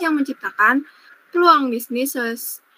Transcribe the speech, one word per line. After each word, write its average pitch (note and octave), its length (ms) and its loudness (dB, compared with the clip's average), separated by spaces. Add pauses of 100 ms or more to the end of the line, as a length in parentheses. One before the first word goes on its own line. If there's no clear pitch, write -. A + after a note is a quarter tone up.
yang D#4 160 0
menciptakan C4 720 0 (400)
peluang D#4+ 400 4
bisnis B3 480 -4
ses-, A#3 480 -8 (120)